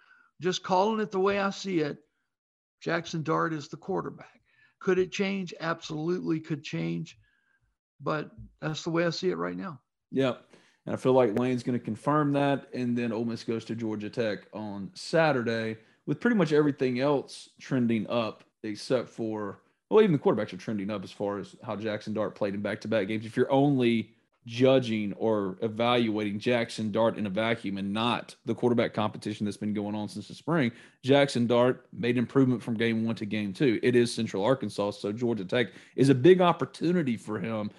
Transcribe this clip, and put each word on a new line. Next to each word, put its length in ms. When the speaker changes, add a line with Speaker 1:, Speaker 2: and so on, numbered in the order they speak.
Speaker 1:
just 220
calling 380
it 100
the 100
way 180
I 120
see 300
it, 180
Jackson 420
Dart 300
is 160
the 80
quarterback. 640
Could 180
it 140
change? 480
Absolutely 800
could 220
change. 560
But 300
that's 240
the 60
way 160
I 40
see 200
it 60
right 200
now. 240
Speaker 2:
Yeah. 260
And 80
I 20
feel 160
like 260
Lane's 240
gonna 160
confirm 540
that. 400
And 240
then 160
Ole 120
Miss 200
goes 220
to 80
Georgia 360
Tech 420
on 420
Saturday 840
with 140
pretty 160
much 160
everything 480
else 500
trending 480
up 360
except 480
for, 520
well, 120
even 100
the 60
quarterbacks 340
are 60
trending 320
up 140
as 80
far 260
as 240
how 140
Jackson 380
Dart 200
played 200
in 80
back-to-back 460
games. 180
If 100
you're 140
only 640
judging 680
or 460
evaluating 800
Jackson 520
Dart 280
in 80
a 40
vacuum 460
and 160
not 420
the 80
quarterback 400
competition 500
that's 140
been 160
going 200
on 140
since 200
the 60
spring, 380
Jackson 420
Dart 460
made 240
improvement 460
from 160
game 260
one 120
to 100
game 260
two. 300
It 120
is 200
Central 280
Arkansas, 500
so 200
Georgia 320
Tech 220
is 120
a 60
big 260
opportunity 800
for 200
him, 400